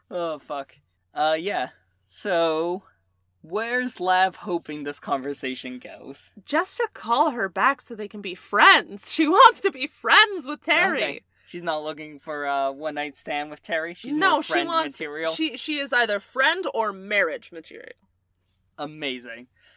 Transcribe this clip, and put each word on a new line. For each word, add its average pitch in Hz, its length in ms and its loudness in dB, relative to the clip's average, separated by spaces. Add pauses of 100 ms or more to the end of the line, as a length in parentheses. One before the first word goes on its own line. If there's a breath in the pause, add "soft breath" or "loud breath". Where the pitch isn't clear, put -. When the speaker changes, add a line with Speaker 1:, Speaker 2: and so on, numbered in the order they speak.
(100)
Speaker 1:
oh, 170 280 -4
fuck. 139 360 -10 (380)
Uh, 156 260 0
yeah. 170 300 -4 (400)
So, 170 760 0 (600 soft breath)
where's 233 580 -4
Lav 185 360 4
hoping 165 480 -6
this 143 140 -6
conversation 131 800 -4
goes? 110 540 -16 (120)
Speaker 2:
Just 330 340 -2
to 466 160 0
call 254 380 2
her 220 160 -2
back 240 320 2
so - 140 -14
they 202 140 -10
can 208 140 -14
be 185 120 -8
friends. 220 800 4
She 302 160 2
wants 453 320 8
to 392 100 2
be 262 160 -6
friends 392 600 4
with 294 180 -8
Terry. 330 380 2
Speaker 1:
Okay. 143 180 -4 (260)
She's 175 160 -10
not 156 220 -2
looking 151 340 -10
for 147 280 -6
a 139 260 0
one-night 147 460 -6
stand 151 320 -6
with 151 120 -18
Terry? 165 320 -4
She's 262 220 -8
Speaker 2:
No, 359 180 4
Speaker 1:
more 302 80 2
Speaker 2:
she - 120 -4
Speaker 1:
friend 339 140 0
Speaker 2:
wants, 320 320 -2
Speaker 1:
material? 156 340 -4
Speaker 2:
she, 311 220 -4
she 294 220 -6
is 277 140 -4
either 220 260 2
friend 311 460 0 (100)
or 214 180 0
marriage 190 600 -2
material. - 400 -18 (840)
Speaker 1:
Amazing. 127 720 -8 (280 soft breath)